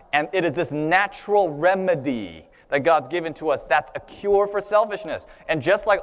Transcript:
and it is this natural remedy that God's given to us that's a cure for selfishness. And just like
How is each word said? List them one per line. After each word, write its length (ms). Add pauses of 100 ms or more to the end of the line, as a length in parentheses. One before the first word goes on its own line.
(140)
and 180
it 140
is 80
this 180
natural 800
remedy 960 (220)
that 100
God's 280
given 280
to 140
us 140
that's 320
a 40
cure 480
for 140
selfishness. 640 (220)
And 140
just 260
like 160